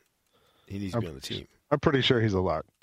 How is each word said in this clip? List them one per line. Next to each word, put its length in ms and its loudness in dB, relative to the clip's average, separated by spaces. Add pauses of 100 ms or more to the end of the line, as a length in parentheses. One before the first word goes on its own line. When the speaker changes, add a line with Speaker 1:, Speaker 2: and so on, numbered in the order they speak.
(680)
Speaker 1:
he 120 -8
needs 140 -4
to 60 -2
Speaker 2:
I'm 40 0
Speaker 1:
be 60 -6
on 60 -10
the 60 -14
team. 260 -10 (220)
Speaker 2:
I'm 120 0
pretty 200 2
sure 200 4
he's 120 2
a 80 2
lock. 240 -2 (180)